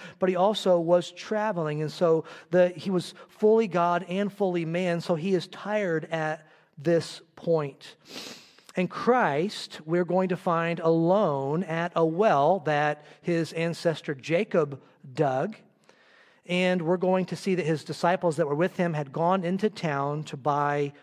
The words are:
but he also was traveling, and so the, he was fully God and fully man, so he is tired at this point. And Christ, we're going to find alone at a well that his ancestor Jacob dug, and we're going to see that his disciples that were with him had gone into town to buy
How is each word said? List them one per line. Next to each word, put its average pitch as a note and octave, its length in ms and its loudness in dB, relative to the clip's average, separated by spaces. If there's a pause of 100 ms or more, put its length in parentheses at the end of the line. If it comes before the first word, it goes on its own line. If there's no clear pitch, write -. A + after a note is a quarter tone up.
(200)
but F#3 100 2
he F#3 80 2
also F#3+ 420 4
was E3+ 320 2
traveling, F3 720 -4
and D3+ 100 -4
so D#3+ 320 2 (260)
the, F3+ 200 6
he F3 200 -8
was F3+ 240 -2 (140)
fully A3 400 2
God F3 400 0
and F#3+ 240 -4
fully F3+ 320 -2
man, E3+ 380 -2
so F3 140 0
he F#3 200 0
is E3+ 120 -2
tired F#3+ 640 -4
at D#3+ 360 -4 (300)
this D#3+ 440 0 (140)
point. D3+ 640 -2 (800)
And F3+ 120 0
Christ, G3 960 0
we're F3 200 0
going F3+ 240 0
to F3+ 80 -2
find E3+ 420 0
alone E3 840 2
at E3 300 -4
a E3 120 2
well E3 540 4
that D3+ 440 0 (180)
his E3 300 -2
ancestor E3 640 -4
Jacob D3+ 680 -2 (320)
dug, D3 440 0 (880)
and F3+ 380 0
we're E3+ 120 0
going F#3 300 2
to F3+ 100 -8
see F#3+ 200 -2
that E3+ 100 -2
his D#3 180 -2
disciples F3 540 0
that D#3+ 100 0
were C#3+ 80 -2
with F3+ 220 0
him F3 160 0
had C#3+ 180 -6
gone F3 320 0
into F#3+ 260 0
town D3 540 -4
to D3+ 140 -12
buy C#3+ 640 0